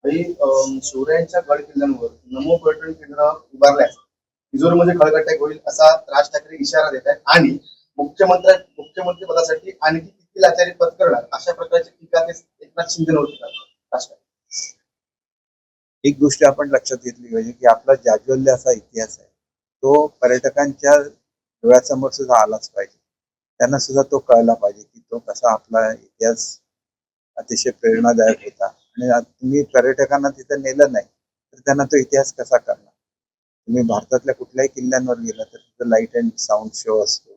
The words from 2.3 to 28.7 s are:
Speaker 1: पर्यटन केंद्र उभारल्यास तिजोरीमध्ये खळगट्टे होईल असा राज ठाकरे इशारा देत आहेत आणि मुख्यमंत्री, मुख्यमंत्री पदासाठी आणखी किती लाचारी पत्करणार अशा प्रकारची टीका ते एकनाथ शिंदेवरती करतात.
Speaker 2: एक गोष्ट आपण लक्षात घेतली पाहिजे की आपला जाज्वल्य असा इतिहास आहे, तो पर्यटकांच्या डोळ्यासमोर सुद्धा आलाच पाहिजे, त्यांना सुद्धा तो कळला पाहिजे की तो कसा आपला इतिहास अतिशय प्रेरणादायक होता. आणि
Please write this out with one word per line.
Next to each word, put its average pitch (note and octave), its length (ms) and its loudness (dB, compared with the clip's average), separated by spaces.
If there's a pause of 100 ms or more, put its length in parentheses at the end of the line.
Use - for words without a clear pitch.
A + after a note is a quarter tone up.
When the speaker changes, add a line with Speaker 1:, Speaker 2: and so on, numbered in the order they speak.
Speaker 1:
पर्यटन D#3+ 340 -4
केंद्र D3 500 -4 (120)
उभारल्यास C#3 420 2 (580)
तिजोरीमध्ये E3+ 400 4
खळगट्टे D#3 440 2
होईल - 300 -6
असा D#3 280 6
राज D3 340 -2
ठाकरे D#3 300 -10
इशारा C#3+ 320 -2
देत C3 140 -8
आहेत C#3+ 200 -2
आणि D3 320 4 (400)
मुख्यमंत्री, F3+ 600 4 (200)
मुख्यमंत्री F3+ 480 -10
पदासाठी E3 460 -4 (100)
आणखी D#3+ 240 -2
किती - 360 -8
लाचारी F3 300 2
पत्करणार - 600 0
अशा - 220 -8
प्रकारची E3+ 360 -4
टीका E3 420 -4
ते - 160 -18 (140)
एकनाथ - 280 -10
शिंदेवरती D3+ 460 -2
करतात. - 840 -14 (1900)
Speaker 2:
एक C#3+ 160 2
गोष्ट C#3+ 240 2
आपण C#3+ 260 2
लक्षात C3 340 -2
घेतली A#2+ 240 -14
पाहिजे A2+ 240 -6
की B2 140 -8
आपला A#2+ 300 6
जाज्वल्य C3 560 0
असा B2+ 200 0
इतिहास A2 480 -6
आहे, - 80 -20 (540)
तो D3 260 4
पर्यटकांच्या C#3 960 0 (600)
डोळ्यासमोर C3 480 2
सुद्धा B2 300 2
आलाच G#2+ 280 -4
पाहिजे, - 300 -12 (580)
त्यांना C3 220 0
सुद्धा C3+ 320 -2
तो C#3 80 -2
कळला A#2 340 4
पाहिजे G#2 300 -4
की - 160 -20 (120)
तो A#2 80 -10
कसा A2+ 320 -4
आपला A2+ 420 -2
इतिहास - 680 -6 (800)
अतिशय A#2+ 340 -8
प्रेरणादायक A2+ 720 0
होता. G2+ 220 -10
आणि - 440 -10